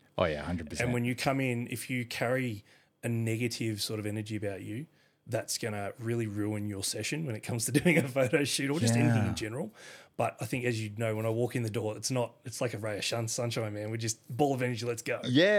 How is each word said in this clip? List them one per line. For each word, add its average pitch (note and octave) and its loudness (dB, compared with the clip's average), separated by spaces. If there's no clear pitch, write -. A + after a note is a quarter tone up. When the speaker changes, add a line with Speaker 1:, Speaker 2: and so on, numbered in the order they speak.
Speaker 1:
Oh, F#2+ 4
yeah, D2 0
hundred E2 -4
percent. - -2
Speaker 2:
And A#2+ 2
when A#2+ 0
you A#2+ 0
come C3+ 2
in, B2 0
if - -8
you B2 -2
carry A#2+ -2
a - -2
negative A2+ 0
sort A2 -4
of G#2 -4
energy G#2+ -4
about G2 -6
you, A2 -8
that's A2+ -4
gonna G#2 -4
really A#2 -2
ruin G#2 -2
your G2 -6
session D3 -4
when A#2+ -4
it G#2 -8
comes A#2 -2
to B2+ -2
<laughs> C#3+ 6
doing E3 6
a B2 2
photo C3+ 2
shoot C3+ 0
or D3 0
just A2+ 6
anything A#2 6
Speaker 1:
Yeah. G2 2
Speaker 2:
in F2+ 0
general. A2+ -4
But A#2 0
I - -4
think, B2 -2
as A#2 2
you G#2+ -4
know, A2 0
when A2 -2
I A2+ 2
walk A#2 0
in A#2+ 0
the A2+ 0
door, G#2+ -2
it's A2 -4
not, B2 0
it's - -8
like B2+ 0
a A2 -6
ray G#2+ -4
of - -4
shun-, A#2 0
sunshine, A2+ -2
man. G#2 -6
We're A2+ -4
just A2+ -4
ball C#3 2
of B2+ 0
energy, A#2+ -2
let's A#2+ -4
go. A#2+ -2
Speaker 1:
Yeah, B2+ 6